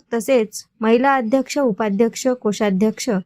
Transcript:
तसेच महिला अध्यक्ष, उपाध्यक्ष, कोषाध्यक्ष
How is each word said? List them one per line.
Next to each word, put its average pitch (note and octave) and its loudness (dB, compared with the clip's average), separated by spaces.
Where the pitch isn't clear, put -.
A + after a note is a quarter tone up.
तसेच A3+ -2
महिला B3 4
अध्यक्ष, C4 0
उपाध्यक्ष, A3+ 0
कोषाध्यक्ष G#3+ -2